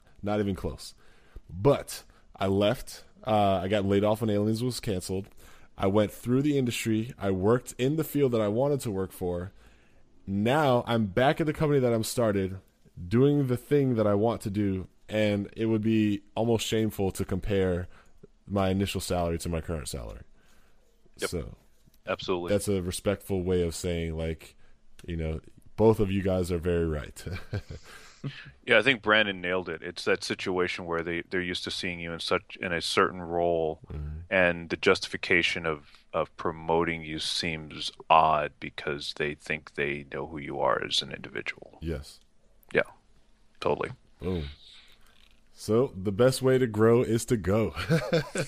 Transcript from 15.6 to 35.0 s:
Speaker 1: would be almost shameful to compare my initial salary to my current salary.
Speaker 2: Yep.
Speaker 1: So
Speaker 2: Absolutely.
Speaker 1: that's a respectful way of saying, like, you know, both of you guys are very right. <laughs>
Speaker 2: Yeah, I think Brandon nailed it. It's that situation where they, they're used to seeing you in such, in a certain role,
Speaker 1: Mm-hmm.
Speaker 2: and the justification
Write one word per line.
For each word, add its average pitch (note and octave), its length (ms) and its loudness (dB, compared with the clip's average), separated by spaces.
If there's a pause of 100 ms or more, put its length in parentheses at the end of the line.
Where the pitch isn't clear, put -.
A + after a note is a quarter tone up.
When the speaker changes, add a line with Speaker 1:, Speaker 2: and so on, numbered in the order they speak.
Speaker 1:
would A2 160 2
be G#2+ 400 2 (140)
almost A2+ 300 2
shameful G#2+ 460 0
to G2 120 -4
compare F#2 640 0 (580)
my G2 220 0
initial F#2+ 320 0
salary E2+ 380 -2
to - 100 -8
my E2 120 -2
current D#2+ 280 -8
salary. A1 320 -10 (960)
Speaker 2:
Yep. - 140 -6
Speaker 1:
So C#2 260 -8 (500)
Speaker 2:
Absolutely. F2+ 460 -2
Speaker 1:
that's G2+ 160 0
a G2 120 2
respectful F#2 640 -2
way F2+ 200 2
of E2+ 120 -2
saying, E2+ 420 -4
like, D#2+ 380 -6 (520)
you E2+ 100 -6
know, D#2+ 240 -4 (360)
both G#2+ 240 6
of G2 100 0
you G2 120 0
guys F#2 300 0
are F2 60 0
very E2+ 280 0
right. - 420 -6
<laughs> E2+ 60 -10 (1300)
Speaker 2:
Yeah, A#2 120 6
I G#2+ 40 6
think A#2+ 180 4
Brandon G#2 400 2
nailed F2+ 300 -2
it. D#2+ 120 -8
It's - 220 -8
that G2 180 2
situation F2+ 640 -2
where E2 180 -2
they, E2+ 280 -4
they're F#2+ 100 -2
used F2+ 240 -4
to F#2+ 60 -8
seeing F2 300 -6
you E2+ 120 -8
in E2 80 -8
such, - 400 -2
in F#2+ 100 -4
a E2 120 -2
certain F#2 400 0
role, E2+ 580 0 (100)
Speaker 1:
Mm-hmm. D2+ 180 -10 (200)
Speaker 2:
and F2 400 2
the E2+ 80 -4
justification F2+ 880 2